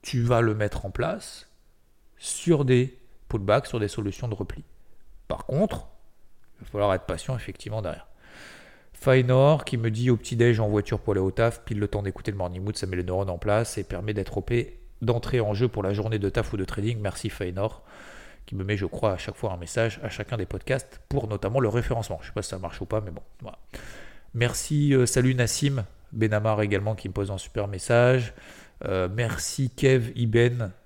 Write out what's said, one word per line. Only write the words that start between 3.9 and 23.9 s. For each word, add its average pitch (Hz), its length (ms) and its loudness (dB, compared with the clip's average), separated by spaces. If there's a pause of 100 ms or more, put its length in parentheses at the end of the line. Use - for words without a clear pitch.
de 107 80 -4
repli. - 280 -8 (640)
Par - 180 -6
contre, 175 420 0 (720)
il - 60 -16
va - 60 -16
falloir 101 220 2
être 92 120 -2
patient, 95 300 -4
effectivement, 107 460 -8
derrière. 85 260 -8 (840)
Fainor 131 720 6
qui 123 120 -2
me 113 140 0
dit 120 180 2
au 117 80 6
petit-déj 117 420 4
en 107 100 2
voiture 104 300 0
pour 104 140 0
aller 95 80 2
au 95 100 2
taf, 117 340 0
pile 104 140 -4
le 104 80 0
temps 104 160 -2
d'écouter 101 280 -4
le 101 60 -6
Morning 92 260 -6
Mood, 104 140 -4
ça 95 100 -4
met 92 80 -4
les 90 80 -2
neurones 92 260 -2
en 87 80 -4
place 107 400 0
et 98 60 -4
permet 104 300 -4
d'être 104 240 -4
O 95 40 -2
P, - 380 -2 (220)
d'entrer 117 380 0
en 107 140 0
jeu 120 140 2
pour 104 160 -2
la 95 100 0
journée 107 260 -2
de 98 100 0
taf 113 240 -2
ou 107 40 -4
de 95 80 -2
trading. 110 340 -4
Merci 104 300 -4
Fainor, 98 540 -4 (640)
qui - 100 -10
me 95 80 -4
met, 101 140 0
je 95 80 0
crois, 101 280 0
à 90 40 -4
chaque - 180 -8
fois 101 160 -4
un 90 60 -6
message 107 460 -2
à 113 60 -6
chacun 110 280 -6
des 98 80 -2
podcasts - 640 -6
pour 131 180 -2
notamment 107 320 -2
le 117 100 4
référencement. 117 520 -2
Je - 60 -16
sais - 60 -14
pas 107 80 -4
si - 80 -8
ça 95 100 -8
marche 90 220 -8
ou 95 40 -6
pas, 110 160 -2
mais 95 100 -10
bon, 85 100 -12 (200)
voilà. - 180 -16 (720)